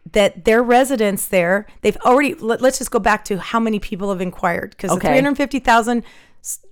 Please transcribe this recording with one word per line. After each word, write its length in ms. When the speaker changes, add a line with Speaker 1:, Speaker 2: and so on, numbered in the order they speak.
Speaker 1:
that 320
their 180
residents 680
there, 380
they've 240
already, 300
let, 260
let's 180
just 120
go 80
back 260
to 140
how 200
many 200
people 300
have 120
inquired, 560
'cause 120
the 80
Speaker 2:
Okay. 100
Speaker 1:
three 100
hundred 200
fifty 220
thousand 440